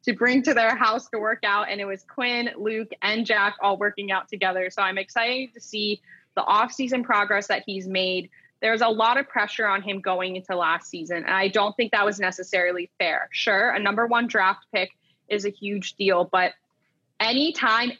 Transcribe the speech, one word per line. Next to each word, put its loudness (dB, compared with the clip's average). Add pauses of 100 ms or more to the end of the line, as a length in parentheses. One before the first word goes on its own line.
to 0
bring 2
to 2
their 4
house 0
to -6
work -2
out. 0
And -6
it -6
was -8
Quinn, -2
Luke, -4 (120)
and 0
Jack 2
all 4
working -2
out -2
together. -2
So -4
I'm 0
excited -2
to -20
see -4 (360)
the 0
offseason 0
progress 0
that 0
he's -8
made. -2 (320)
There 2
was 2
a 4
lot 4
of -2
pressure -2
on 2
him -6
going -2
into -6
last 0
season, -6
and -2
I 2
don't 0
think -2
that 4
was 0
necessarily -2
fair. -2
Sure, 2
a -2
number 0
one 2
draft 0
pick -2 (380)
is -2
a 0
huge -8
deal, 4
but 2 (680)
anytime 2